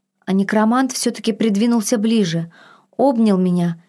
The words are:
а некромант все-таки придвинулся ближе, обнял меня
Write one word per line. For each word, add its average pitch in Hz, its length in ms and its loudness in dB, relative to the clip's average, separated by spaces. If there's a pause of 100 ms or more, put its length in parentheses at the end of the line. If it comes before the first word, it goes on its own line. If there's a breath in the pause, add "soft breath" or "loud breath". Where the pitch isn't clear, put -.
(260)
а 185 60 -2
некромант 214 600 0
все-таки 233 400 -4
придвинулся 226 680 0
ближе, 190 520 -2 (460 loud breath)
обнял 226 420 2
меня 175 500 0